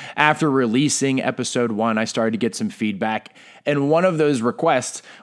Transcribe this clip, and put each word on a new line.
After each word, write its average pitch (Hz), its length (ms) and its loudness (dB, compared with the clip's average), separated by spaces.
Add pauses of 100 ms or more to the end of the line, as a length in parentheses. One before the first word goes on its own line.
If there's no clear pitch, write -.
(180)
after 151 340 4
releasing 131 680 2
episode 123 500 -2
one, 110 260 0
I 110 60 0
started 113 280 -2
to 113 60 -2
get 110 180 -2
some 110 140 -4
feedback, 107 680 -6 (280)
and 143 240 0
one 160 140 4
of 185 140 2
those 147 240 2
requests 127 600 -2 (220)